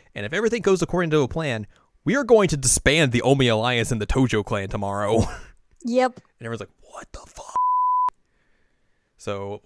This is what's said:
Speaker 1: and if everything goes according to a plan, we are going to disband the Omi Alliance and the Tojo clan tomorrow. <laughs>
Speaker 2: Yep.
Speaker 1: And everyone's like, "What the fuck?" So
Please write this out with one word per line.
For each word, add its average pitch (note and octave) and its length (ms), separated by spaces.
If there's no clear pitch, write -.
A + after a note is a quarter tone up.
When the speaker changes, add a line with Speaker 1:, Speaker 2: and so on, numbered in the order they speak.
Speaker 1:
and G#2 120
if A#2+ 60
everything A3 280
goes F#3+ 220
according F3 280
to D3+ 100
a C3 80
plan, B2 380
we F#3 120
are C#4+ 80
going G#3+ 240
to D#3 80
disband C3+ 560
the A#2+ 100
Omi C3+ 240
Alliance A#2 460
and A2+ 80
the G#2 60
Tojo A#2+ 380
clan G2+ 240
tomorrow. G2+ 520
<laughs> - 640
Speaker 2:
Yep. B3+ 320
Speaker 1:
And - 300
everyone's A2+ 140
like, G2+ 100
"What - 320
the - 140
fuck?" - 280
So G2+ 480